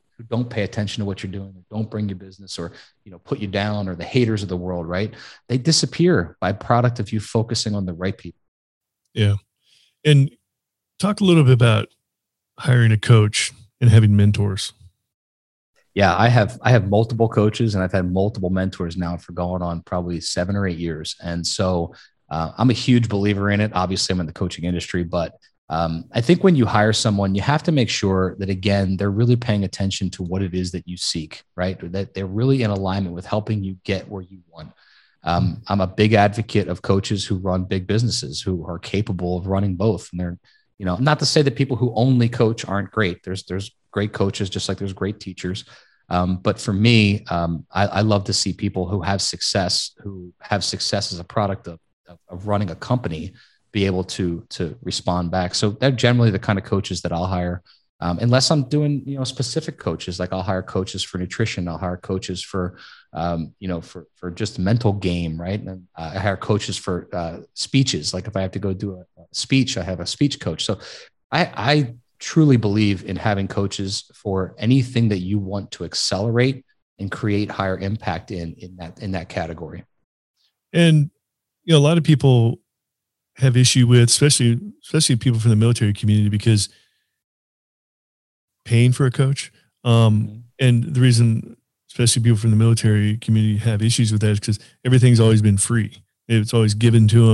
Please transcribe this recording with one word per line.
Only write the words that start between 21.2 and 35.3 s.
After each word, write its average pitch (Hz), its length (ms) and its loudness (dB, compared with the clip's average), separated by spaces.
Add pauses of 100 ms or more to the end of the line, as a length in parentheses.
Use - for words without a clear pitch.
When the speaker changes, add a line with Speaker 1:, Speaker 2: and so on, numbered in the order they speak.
Speaker 1:
And 85 240 -6
so, 90 500 -2 (360)
uh, 80 260 -6
I'm 120 140 2
a 120 40 2
huge 120 340 2
believer 101 420 0
in 101 100 2
it. 107 140 -2
Obviously, 92 380 -2
I'm 90 80 -2
in 85 60 -4
the 78 60 -10
coaching 87 320 -6
industry, 87 380 -4
but, 85 300 -4 (380)
um, 82 420 -4
I 120 80 -2
think 170 240 2
when 190 100 6
you 123 120 4
hire 107 260 2
someone, 98 420 0
you 98 80 -2
have 147 220 0
to 175 80 0
make 127 180 0
sure 92 480 -2
that, 95 100 -6
again, 98 480 0
they're 101 140 -2
really 120 240 2
paying 104 300 0
attention 95 460 -4
to - 120 -10
what 92 180 -4
it 92 140 -4
is 92 160 -4
that 87 160 -10
you 90 100 -12
seek, - 460 -8 (140)
right? 90 200 -4 (140)
That 95 240 -8
they're 98 120 -6
really 120 360 0
in 107 80 0
alignment 95 420 -2
with 87 140 -12
helping 107 380 -4
you 95 180 -8
get 95 260 -6
where 98 140 -12
you 92 160 -20 (100)
want. 82 220 -20 (540)
Um, 87 420 0